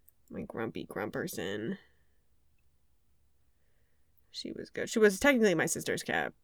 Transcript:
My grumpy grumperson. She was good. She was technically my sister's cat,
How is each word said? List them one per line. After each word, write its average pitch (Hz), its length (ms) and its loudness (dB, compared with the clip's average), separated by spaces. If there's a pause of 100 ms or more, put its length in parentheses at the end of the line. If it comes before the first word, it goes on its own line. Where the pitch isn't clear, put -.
(320)
My - 120 -10
grumpy - 460 -8
grumperson. 107 880 -6 (2500)
She - 240 -10
was - 140 -12
good. - 200 -6
She 226 100 0
was 202 200 8
technically 226 360 6
my 147 100 2
sister's - 380 -2
cat, 76 280 -2 (120)